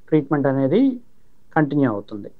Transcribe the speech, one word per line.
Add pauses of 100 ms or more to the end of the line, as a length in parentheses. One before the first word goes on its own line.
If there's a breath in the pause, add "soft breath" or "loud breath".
ట్రీట్మెంట్
అనేది (760)
కంటిన్యూ
అవుతుంది. (120)